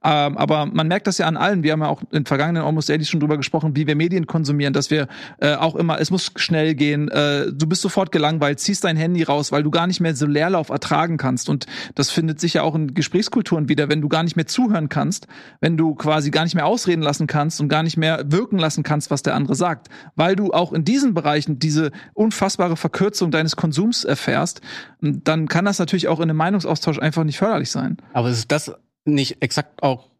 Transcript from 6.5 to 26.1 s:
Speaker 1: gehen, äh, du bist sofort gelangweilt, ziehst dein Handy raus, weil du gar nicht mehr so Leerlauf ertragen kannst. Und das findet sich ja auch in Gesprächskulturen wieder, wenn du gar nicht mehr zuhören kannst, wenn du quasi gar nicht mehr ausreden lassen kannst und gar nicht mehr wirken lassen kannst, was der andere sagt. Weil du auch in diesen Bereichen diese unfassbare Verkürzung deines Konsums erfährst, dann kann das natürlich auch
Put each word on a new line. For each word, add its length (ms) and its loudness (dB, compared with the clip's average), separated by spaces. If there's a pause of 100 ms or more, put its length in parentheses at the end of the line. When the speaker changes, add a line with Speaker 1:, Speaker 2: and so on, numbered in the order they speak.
Speaker 1:
gehen, 320 0
äh, 440 0
du 140 -2
bist 160 -2
sofort 300 0
gelangweilt, 480 0
ziehst 240 -2
dein 120 2
Handy 280 2
raus, 260 0
weil 140 2
du 80 0
gar 160 2
nicht 100 -2
mehr 160 2
so 100 0
Leerlauf 440 2
ertragen 480 0
kannst. 320 -2
Und 180 -2 (300)
das 160 0
findet 260 0
sich 160 0
ja 80 2
auch 140 0
in 180 -2
Gesprächskulturen 760 0
wieder, 200 2
wenn 120 2
du 80 -2
gar 140 2
nicht 140 -2
mehr 100 0
zuhören 420 0
kannst, 380 -2 (340)
wenn 160 2
du 200 2
quasi 340 0
gar 140 2
nicht 100 -2
mehr 120 2
ausreden 360 0
lassen 240 0
kannst 340 -2
und 80 0
gar 140 2
nicht 140 -2
mehr 340 0
wirken 300 0
lassen 240 0
kannst, 260 -2
was 140 -2
der 100 0
andere 220 0
sagt. 320 -2 (260)
Weil 220 2
du 160 0
auch 200 2
in 120 0
diesen 280 2
Bereichen 460 0
diese 320 2 (240)
unfassbare 600 0
Verkürzung 560 0
deines 240 0
Konsums 480 0
erfährst, 560 -2 (400)
dann 480 0
kann 160 0
das 160 0
natürlich 260 0
auch 140 0